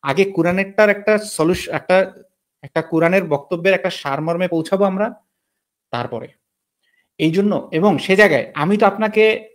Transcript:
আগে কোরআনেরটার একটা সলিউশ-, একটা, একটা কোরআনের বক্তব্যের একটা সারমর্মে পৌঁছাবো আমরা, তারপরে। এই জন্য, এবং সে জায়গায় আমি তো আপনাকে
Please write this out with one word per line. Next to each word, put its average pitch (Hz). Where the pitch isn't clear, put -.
আগে 147
কোরআনেরটার 190
একটা 208
সলিউশ-, 196
একটা, 180
একটা 160
কোরআনের 170
বক্তব্যের 170
একটা 180
সারমর্মে 165
পৌঁছাবো 175
আমরা, 202
তারপরে। 120
এই 160
জন্য, 196
এবং 170
সে 190
জায়গায় 165
আমি 170
তো 208
আপনাকে 214